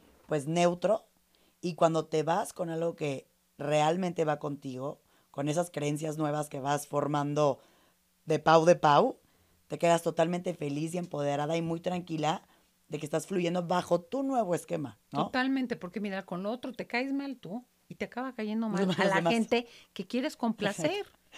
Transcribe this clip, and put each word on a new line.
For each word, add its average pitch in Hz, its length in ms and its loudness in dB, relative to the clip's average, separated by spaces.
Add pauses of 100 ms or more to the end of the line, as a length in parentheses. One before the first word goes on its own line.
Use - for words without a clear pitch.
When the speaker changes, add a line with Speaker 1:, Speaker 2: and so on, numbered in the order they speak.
(260)
Speaker 1:
pues, 147 200 -2
neutro 175 600 2 (540)
y 175 140 -4
cuando 165 320 2
te 156 160 0
vas 170 320 -2
con 170 160 -6
algo 165 260 -4
que 143 320 -6 (300)
realmente 160 680 0
va 151 140 0
contigo, 143 640 -8 (280)
con 143 200 -4
esas 170 200 0
creencias 147 460 -4
nuevas 151 320 -2
que 143 120 -10
vas 143 260 -2
formando 147 760 0 (640)
de 156 120 2
pau 160 260 8
de 175 100 8
pau, 156 440 6 (500)
te 160 100 -8
quedas 170 240 4
totalmente 175 520 0
feliz 151 400 -4
y 180 40 -2
empoderada 147 600 -2
y 165 40 0
muy 165 180 -2
tranquila 170 680 -4 (420)
de 151 100 -8
que 151 60 -8
estás 156 220 -2
fluyendo 175 400 -2
bajo 175 340 0
tu 262 220 -6
nuevo 240 320 0
esquema, 151 440 -6 (140)
¿no? 147 140 -2
Speaker 2:
Totalmente, 254 500 -2
porque 185 240 -10
mira, 196 240 -6
con 180 180 -8
lo 208 80 -4
otro 247 220 -8
te 180 140 -10
caes 262 260 -4
mal 277 240 -6
tú 226 300 -12 (200)
y - 100 -16
te 202 100 -6
acaba 254 280 -8
cayendo 220 360 -2
mal 190 160 2
Speaker 1:
<laughs> - 0 -
Los 180 120 0
Speaker 2:
a 190 60 4
la 190 120 4
Speaker 1:
demás. 170 180 4
Speaker 2:
gente 233 320 2 (260)
que 190 140 -10
quieres 269 320 -4
complacer. 233 600 -2
Speaker 1:
Exacto. - 180 -12 (200)